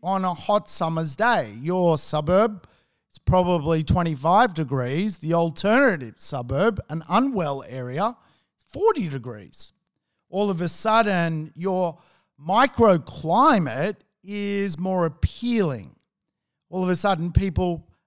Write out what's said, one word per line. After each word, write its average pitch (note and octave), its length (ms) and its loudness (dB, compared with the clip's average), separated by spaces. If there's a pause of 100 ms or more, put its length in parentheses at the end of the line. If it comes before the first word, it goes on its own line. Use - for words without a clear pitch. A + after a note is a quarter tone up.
on F#3+ 220 -2
a F3+ 100 -2
hot G#3 360 -2
summer's D#3+ 460 -4
day? F#3+ 440 2
Your E3+ 360 2
suburb F3+ 720 0 (420)
is - 80 -20
probably E3+ 640 2
twenty-five E3+ 680 2
degrees. D3 640 -2
The D#3+ 160 -4
alternative E3+ 840 0
suburb, C#3+ 600 -2 (120)
an D#3+ 180 -6
unwell F3+ 580 0
area, C3 480 -4 (560)
forty E4 380 0
degrees. A#2 640 -12 (560)
All G3+ 220 -2
of E3+ 100 -4
a F3 80 -2
sudden, F3 880 0
your F3+ 400 -2 (420)
microclimate F#3+ 1600 2 (300)
is G3+ 520 -4
more F#3 280 -2
appealing. D#3+ 880 -2 (760)
All F#3 120 -4
of F3+ 60 0
a F3+ 80 2
sudden, F3 360 0
people F3+ 540 0 (200)